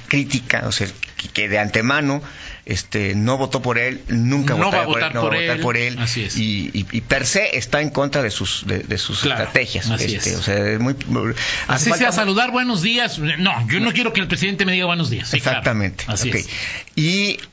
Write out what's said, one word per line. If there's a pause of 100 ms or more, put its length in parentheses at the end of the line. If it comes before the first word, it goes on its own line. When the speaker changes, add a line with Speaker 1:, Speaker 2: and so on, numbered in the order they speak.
Speaker 1:
crítica,
o
sea, (300)
que,
que
de
antemano, (440)
este,
no
votó
por
él,
nunca
Speaker 2:
No
Speaker 1:
votará
Speaker 2:
va
a
Speaker 1:
por
él,
Speaker 2:
votar
Speaker 1:
no
va
a
Speaker 2:
por
Speaker 1:
votar
Speaker 2:
él.
Speaker 1:
por
él,
Speaker 2:
Así
es.
Speaker 1:
y,
y,
y
per
se
está
en
contra
de
sus,
de,
de
sus
Speaker 2:
Claro,
Speaker 1:
estrategias,
Speaker 2:
así
Speaker 1:
este,
Speaker 2:
es.
Speaker 1:
o
sea, (100)
es
muy,
Speaker 2:
Así (360)
Speaker 1:
hace
Speaker 2:
sea,
Speaker 1:
falta
Speaker 2:
saludar,
"Buenos
días".
No,
yo
no
quiero
que
el
presidente
me
diga
"Buenos
días".
Sí,
claro.
Speaker 1:
Exactamente.
Speaker 2:
Así
Speaker 1:
Ok.
Speaker 2:
es. (460)
Speaker 1:
Y, (140)